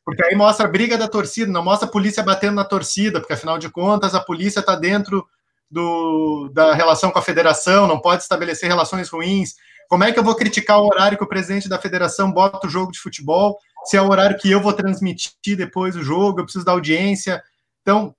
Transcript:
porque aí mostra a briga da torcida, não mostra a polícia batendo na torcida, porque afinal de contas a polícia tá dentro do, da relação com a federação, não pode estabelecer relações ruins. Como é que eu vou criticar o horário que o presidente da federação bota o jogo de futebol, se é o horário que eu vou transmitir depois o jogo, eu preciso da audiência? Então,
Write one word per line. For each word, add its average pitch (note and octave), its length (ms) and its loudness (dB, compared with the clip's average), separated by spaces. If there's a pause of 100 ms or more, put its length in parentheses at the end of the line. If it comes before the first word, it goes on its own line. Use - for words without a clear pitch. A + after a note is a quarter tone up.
porque D#3+ 200 -4
aí F#3 100 0
mostra G#3 300 4
a F#3 40 0
briga A3+ 280 0
da A3 100 -2
torcida, G#3+ 440 -4
não E3+ 120 -2
mostra G#3 240 0
a - 40 -12
polícia G3+ 320 -2
batendo G3 320 0
na G3+ 100 0
torcida, G3 540 -2
porque - 140 -8
afinal D#3+ 260 -6
de D#3+ 100 -12
contas G3 460 0
a F#3 40 0
polícia F#3 420 -4
tá F#3+ 140 0
dentro F#3+ 480 0 (460)
do, D#3 840 -2
da D#3 200 6
relação E3 380 2
com F3+ 80 0
a - 20 0
federação, E3+ 640 2
não D#3+ 140 2
pode F3+ 240 0
estabelecer E3+ 460 -4
relações F3 400 -2
ruins. F3+ 440 -2 (360)
Como F3+ 140 4
é A#3 80 4
que A#3 60 -2
eu A#3 60 4
vou A3 120 2
criticar G#3 440 2
o G#3 80 4
horário G3+ 300 4
que G#3 60 -6
o F#3+ 60 -4
presidente F#3+ 400 -4
da F#3 100 -2
federação F#3 520 -2
bota F#3+ 340 2
o F3 40 -6
jogo F3+ 220 -4
de - 80 -16
futebol, E3+ 580 -2 (280)
se - 120 2
é G3 40 6
o G3 80 4
horário G3 280 4
que G3 120 0
eu G3 120 4
vou G3+ 120 0
transmitir F#3+ 840 -4
depois F#3 380 -4
o E3 80 -8
jogo, F3+ 360 0
eu E3+ 60 -4
preciso F3+ 200 -10
da F3+ 60 2
audiência? F3+ 720 -2 (400)
Então, G#3 360 0